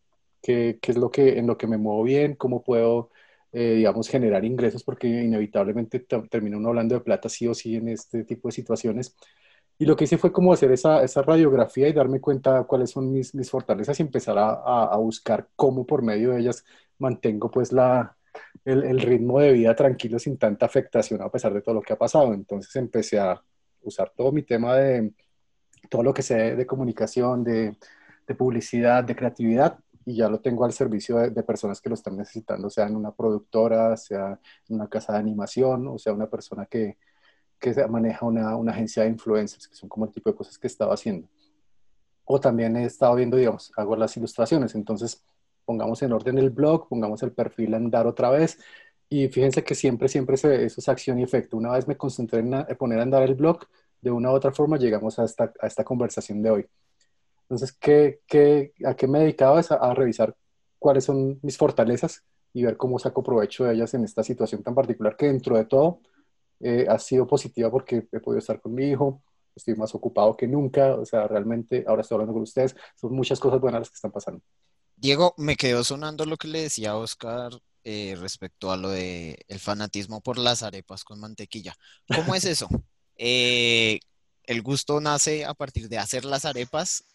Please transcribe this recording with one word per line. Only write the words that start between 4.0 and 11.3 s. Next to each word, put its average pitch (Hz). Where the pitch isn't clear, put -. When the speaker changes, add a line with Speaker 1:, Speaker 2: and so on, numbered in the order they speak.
Speaker 1:
generar 117
ingresos? 120
Porque -
inevitablemente 113
te-, 113
termina 104
uno 110
hablando 117
de 117
plata 107
sí -
o 117
sí 117
en 113
este 113
tipo 117
de 113
situaciones. 113
Y 156
lo 151
que 156
hice 165
fue 175
como 180
hacer 143
esa, 156
esa 131
radiografía 139